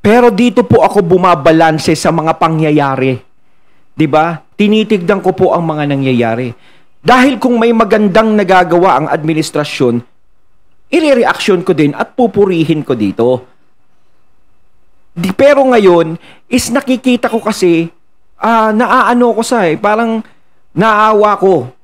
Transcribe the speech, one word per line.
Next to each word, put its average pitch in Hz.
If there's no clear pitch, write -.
Pero 233
dito 240
po -
ako 196
bumabalanse 165
sa 160
mga 160
pangyayari. 147
Di 156
ba? 156
Tinitignan 208
ko -
po 185
ang 165
mga 151
nangyayari. 123
Dahil 254
kung 240
may 233
magandang 214
nagagawa 180
ang 151
administrasyon, 151
ire-reaction 240
ko 180
din 147
at -
pupurihin 185
ko 131
dito. 117
Di, 185
pero 277
ngayon, 175
is 240
nakikita 254
ko 220
kasi, 170
ah, 220
naaano 240
ko 226
sa 214
eh, 156
parang 220
naawa 214
ko 175